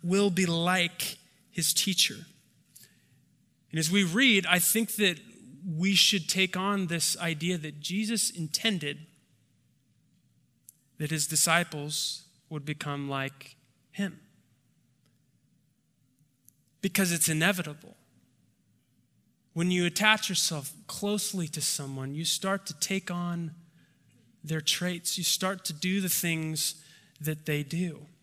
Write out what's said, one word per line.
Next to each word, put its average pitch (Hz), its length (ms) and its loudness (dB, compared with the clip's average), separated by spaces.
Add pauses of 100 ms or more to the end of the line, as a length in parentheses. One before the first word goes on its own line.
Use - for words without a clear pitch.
will 196 280 4
be 180 160 2
like 170 720 0 (320)
his 151 240 0
teacher." - 520 2 (1400)
And 156 80 -4
as 160 120 0
we 196 120 4
read, 196 440 4
I 175 140 4
think 220 360 2
that 190 220 2 (480)
we 180 280 0
should 180 340 4
take 185 280 2
on 196 300 0
this 165 320 -2
idea 165 400 -2
that 151 220 -10
Jesus 208 500 -2
intended 156 760 -2 (1900)
that 147 120 -4
his 151 160 -2
disciples 156 960 0 (260)
would 151 160 -8
become 143 460 -6
like 139 460 -6 (340)
him. - 300 -6 (2500)
Because 190 320 0
it's 165 160 2
inevitable. 160 640 0 (1600)
When 175 160 2
you 180 160 4
attach 214 420 4
yourself 156 440 -2 (140)
closely 202 640 -2
to 151 140 -6
someone, 135 520 -4
you 160 100 -4
start 196 420 -2
to - 120 -10
take 190 320 -2
on 175 420 -4 (920)
their 156 180 -2
traits. 175 560 -2
You 180 80 -4
start 190 400 -2
to - 80 -6
do 185 300 0
the 185 80 -2
things 160 640 -2 (460)
that 151 260 -6
they 147 160 0
do. 156 400 -4 (200)